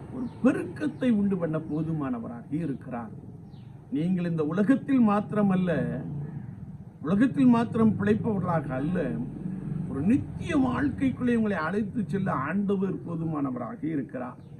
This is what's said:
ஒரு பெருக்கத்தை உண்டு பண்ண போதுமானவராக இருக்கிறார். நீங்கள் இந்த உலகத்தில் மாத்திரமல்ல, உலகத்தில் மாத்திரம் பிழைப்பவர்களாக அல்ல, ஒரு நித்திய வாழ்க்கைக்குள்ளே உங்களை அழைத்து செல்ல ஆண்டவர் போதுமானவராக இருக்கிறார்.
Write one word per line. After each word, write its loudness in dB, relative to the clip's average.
ஒரு -6
பெருக்கத்தை 2
உண்டு 2
பண்ண 0
போதுமானவராக -4
இருக்கிறார். -6
நீங்கள் 0
இந்த 0
உலகத்தில் 4
மாத்திரமல்ல, 2
உலகத்தில் 4
மாத்திரம் 6
பிழைப்பவர்களாக 2
அல்ல, -2
ஒரு -4
நித்திய 0
வாழ்க்கைக்குள்ளே 2
உங்களை 2
அழைத்து -2
செல்ல 0
ஆண்டவர் 0
போதுமானவராக -4
இருக்கிறார். -4